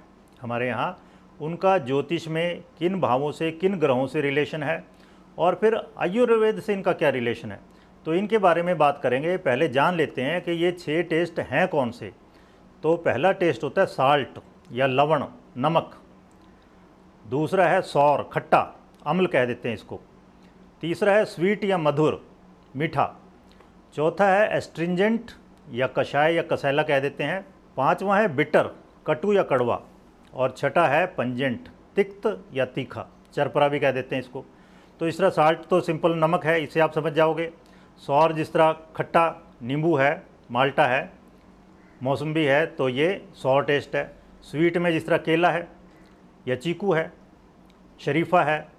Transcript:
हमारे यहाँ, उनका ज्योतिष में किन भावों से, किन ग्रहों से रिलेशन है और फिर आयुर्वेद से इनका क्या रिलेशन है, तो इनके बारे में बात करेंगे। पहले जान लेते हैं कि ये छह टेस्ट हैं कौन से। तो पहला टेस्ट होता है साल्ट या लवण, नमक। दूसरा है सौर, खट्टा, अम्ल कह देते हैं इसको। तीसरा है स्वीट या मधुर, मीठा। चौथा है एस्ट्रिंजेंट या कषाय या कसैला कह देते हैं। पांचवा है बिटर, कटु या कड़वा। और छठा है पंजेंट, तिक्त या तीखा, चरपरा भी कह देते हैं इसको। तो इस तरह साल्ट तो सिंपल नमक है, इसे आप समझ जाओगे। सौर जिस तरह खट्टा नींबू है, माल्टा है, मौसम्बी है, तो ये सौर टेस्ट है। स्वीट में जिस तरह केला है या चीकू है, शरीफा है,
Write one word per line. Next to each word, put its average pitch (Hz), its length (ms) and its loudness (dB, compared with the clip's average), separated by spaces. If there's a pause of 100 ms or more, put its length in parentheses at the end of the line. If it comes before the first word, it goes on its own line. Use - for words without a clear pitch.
(420)
हमारे 120 260 -4
यहाँ, 135 340 -6 (380)
उनका 170 400 0
ज्योतिष 143 480 -2
में 170 360 -4 (160)
किन 180 220 -2
भावों 135 300 0
से, 160 200 -4
किन 190 280 -2
ग्रहों 135 280 2
से 151 140 -2
रिलेशन 143 420 -2
है 165 200 -6 (540)
और 175 180 2
फिर 214 260 0 (160)
आयुर्वेद 220 640 2
से 202 140 -4
इनका 190 200 0
क्या 156 180 2
रिलेशन 120 400 -4
है, 101 80 -14 (460)
तो 156 80 -2
इनके 208 240 0
बारे 175 260 4
में 175 140 0
बात 147 220 2
करेंगे। 143 400 -2
पहले 139 300 0
जान 143 260 2
लेते 139 260 -2
हैं 160 200 -2
कि 175 120 -6
ये 170 200 0
छह 170 300 -4
टेस्ट 165 380 -2
हैं 151 260 0
कौन 135 240 -2
से। 104 220 -14 (680)
तो 160 140 2
पहला 147 360 2
टेस्ट 165 300 0
होता 151 180 -2
है 180 80 2
साल्ट 139 520 0 (300)
या 127 160 0
लवण, 139 380 2 (320)
नमक। 156 440 -2 (1200)
दूसरा 156 420 0
है 180 160 2
सौर, 143 500 2
खट्टा, 147 340 2 (380)
अम्ल 175 220 0
कह 127 180 2
देते 120 240 -6
हैं 110 60 -4
इसको। - 260 -14 (840)
तीसरा 170 300 0
है 214 120 4
स्वीट 190 380 -2
या 190 140 0
मधुर, 147 420 0 (560)
मीठा। 139 300 -2 (880)
चौथा 165 320 2
है 196 200 4
एस्ट्रिंजेंट 180 840 -2 (360)
या 127 220 -2
कषाय 147 440 0
या 165 100 0
कसैला 143 400 0
कह 139 160 0
देते 139 240 -4
हैं। 165 160 -4 (380)
पांचवा 175 400 0
है 214 180 2
बिटर, 131 340 2 (360)
कटु 196 280 0
या 190 100 4
कड़वा। 120 360 0 (540)
और 131 180 -2
छठा 165 360 0
है 151 200 2
पंजेंट, 123 600 -4 (260)
तिक्त 196 320 -2 (260)
या 131 140 0
तीखा, 117 400 -10 (260)
चरपरा 147 340 2
भी 147 120 0
कह 139 120 2
देते 131 240 -4
हैं 131 80 -6
इसको। - 220 -14 (560)
तो 160 60 -2
इस 160 100 -4
तरह 190 140 2
साल्ट 165 340 2
तो 180 160 2
सिंपल 165 340 0
नमक 160 300 0
है, 165 180 2
इसे 151 160 -4
आप 156 140 4
समझ 156 200 -2
जाओगे। 160 360 0 (540)
सौर 165 300 2
जिस 156 200 -4
तरह 160 220 4 (200)
खट्टा 165 320 2 (340)
नींबू 147 340 0
है, 143 280 2 (280)
माल्टा 135 360 2
है, 139 240 -2 (880)
मौसम्बी 147 440 -2
है, 143 220 2
तो 139 220 -2
ये 151 320 -2 (140)
सौर 139 280 2
टेस्ट 143 320 -2
है। 143 160 -4 (320)
स्वीट 165 340 0
में 175 140 0
जिस 156 160 -2
तरह 165 120 2
केला 165 320 2
है 170 160 -4 (800)
या 127 100 0
चीकू 170 360 -2
है, 160 180 -2 (880)
शरीफा 165 440 2
है, 151 220 -2 (140)